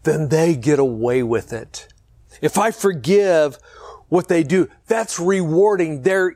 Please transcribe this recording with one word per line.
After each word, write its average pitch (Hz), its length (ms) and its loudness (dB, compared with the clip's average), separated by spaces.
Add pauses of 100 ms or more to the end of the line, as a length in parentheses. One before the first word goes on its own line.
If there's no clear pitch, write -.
then 156 260 -2
they 160 280 2
get 135 220 0
away 123 440 0
with 113 300 -4
it. - 340 -14 (540)
If 156 180 -2
I 220 120 0
forgive 170 880 0 (500)
what 170 200 0
they 170 140 2
do, 156 260 0 (180)
that's 226 340 -4
rewarding 175 840 0
their 185 340 0